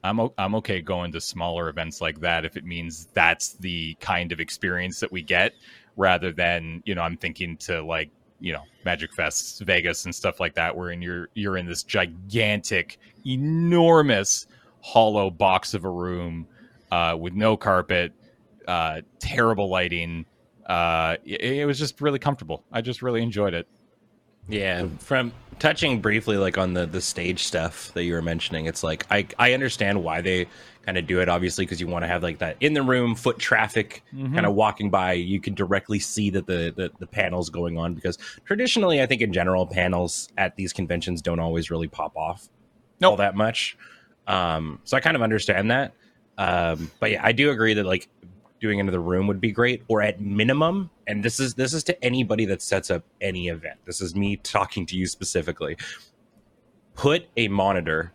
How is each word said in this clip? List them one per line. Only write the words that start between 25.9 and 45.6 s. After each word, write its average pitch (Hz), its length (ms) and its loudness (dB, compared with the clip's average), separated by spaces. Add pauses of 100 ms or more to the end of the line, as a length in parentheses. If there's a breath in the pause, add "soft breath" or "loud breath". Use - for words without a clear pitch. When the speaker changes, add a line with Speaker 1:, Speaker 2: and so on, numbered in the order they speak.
Speaker 2:
briefly, 107 360 0
like, 95 220 2
on 92 160 0
the, 90 100 0
the 85 160 -4
stage 87 440 -4
stuff - 500 -4
that 87 80 -2
you 87 120 0
were 82 80 0
mentioning, 82 440 -4
it's 80 160 -6
like, 80 260 -4
I, 101 200 2 (100)
I 123 140 6
understand 107 500 0
why 82 180 -2
they 90 280 0 (360 loud breath)
kinda 92 160 -2
do 90 200 0
it, 90 80 4
obviously, 90 360 0
'cause 87 160 -6
you 87 60 -4
wanna 85 220 -2
have, 87 160 0
like, 82 140 -4
that 80 200 -4
in 151 160 4
the 143 80 2
room 127 320 2
foot 120 240 -2
traffic - 640 0 (100)
Speaker 1:
Mm-hmm. 135 220 -6
Speaker 2:
kinda 107 160 2
walking 104 400 2
by. 92 220 2
You 90 280 0
can 101 140 -6
directly 98 460 0
see 104 300 0
that 92 180 -2
the, 85 280 -2
the, 92 220 -4
the 90 80 -12
panel's 90 440 -2
going 85 280 -4
on, 85 160 -2
because 87 240 -4 (260 loud breath)
traditionally, 202 560 2
I 131 60 4
think 120 160 2
in 107 100 0
general, 90 320 2
panels 90 720 -2
at 95 200 -2
these 92 160 -6
conventions 85 500 -4
don't 85 160 0
always 82 320 -2
really 82 160 -2
pop 78 300 -8
off 80 320 -6 (520)
Speaker 1:
Nope. 185 120 8
Speaker 2:
all 104 60 2
that 98 180 2
much. 110 420 0 (480 loud breath)
Um, 82 560 0
so - 140 0
I 135 40 4
kind 160 140 2
of 131 80 2
understand 107 480 2